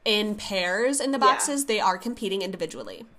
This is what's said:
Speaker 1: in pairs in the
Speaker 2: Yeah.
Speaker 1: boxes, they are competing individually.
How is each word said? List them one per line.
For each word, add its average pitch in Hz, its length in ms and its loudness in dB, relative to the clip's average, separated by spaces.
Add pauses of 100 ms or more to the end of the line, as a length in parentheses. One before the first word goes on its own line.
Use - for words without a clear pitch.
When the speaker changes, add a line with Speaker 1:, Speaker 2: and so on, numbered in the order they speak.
Speaker 1:
in 208 300 2
pairs 208 640 0
in 269 120 0
the 269 60 0
Speaker 2:
Yeah. 262 140 6
Speaker 1:
boxes, 277 340 0
they 214 140 2
are 185 160 4
competing 196 460 -4
individually. 165 640 -8 (120)